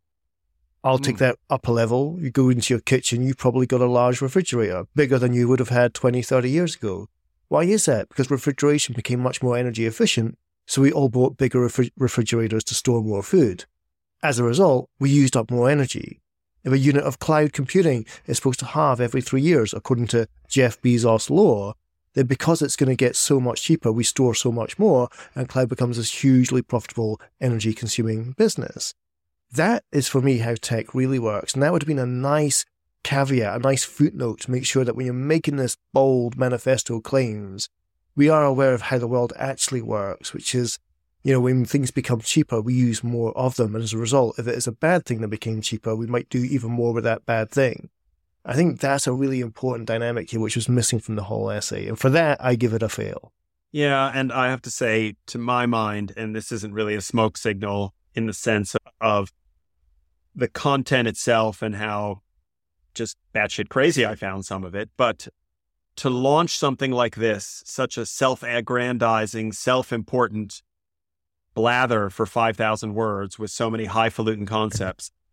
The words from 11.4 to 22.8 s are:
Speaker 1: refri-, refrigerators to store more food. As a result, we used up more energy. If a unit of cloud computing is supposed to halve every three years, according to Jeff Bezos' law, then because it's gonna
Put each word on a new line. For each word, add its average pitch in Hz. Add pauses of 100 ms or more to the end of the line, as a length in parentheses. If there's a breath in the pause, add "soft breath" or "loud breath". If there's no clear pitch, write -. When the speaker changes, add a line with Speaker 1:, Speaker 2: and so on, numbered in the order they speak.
Speaker 1:
refri-, 123
refrigerators 113
to -
store 117
more 104
food. 165 (580)
As 143
a 120
result, 131 (120)
we 135
used 139
up 113
more 123
energy. - (420)
If 131
a 139
unit 139
of 131
cloud 151
computing 139 (200 loud breath)
is -
supposed 131
to 127
halve 139
every 123
three 135
years, 143
according 120
to 117 (180)
Jeff 127
Bezos' 117
law, 113 (400)
then 135
because 156
it's 143
gonna 131